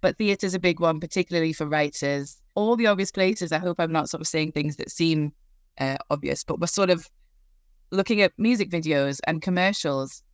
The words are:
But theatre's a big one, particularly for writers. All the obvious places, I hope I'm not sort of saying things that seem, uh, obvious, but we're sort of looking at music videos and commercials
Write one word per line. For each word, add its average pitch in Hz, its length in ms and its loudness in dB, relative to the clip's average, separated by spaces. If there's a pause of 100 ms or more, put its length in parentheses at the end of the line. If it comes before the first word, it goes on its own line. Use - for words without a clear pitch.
But 170 160 0
theatre's 196 380 0
a 185 40 -2
big 180 220 0
one, 165 200 2
particularly 170 520 0
for 156 140 -4
writers. 143 720 -2 (140)
All 220 220 2
the 233 100 2
obvious 190 240 2
places, 190 420 0
I 160 60 0
hope 175 220 -2
I'm 165 120 0
not 156 160 0
sort 165 120 -8
of 160 60 -8
saying 156 260 -2
things 147 240 -2
that - 140 -10
seem, 156 420 2 (460)
uh, 135 180 -2 (140)
obvious, 143 340 -2
but 165 160 -6
we're 170 60 0
sort 190 240 0
of 175 180 2 (840)
looking 196 300 2
at 202 180 6
music 220 320 2
videos 151 560 0
and 160 160 -2
commercials 175 800 -2 (120)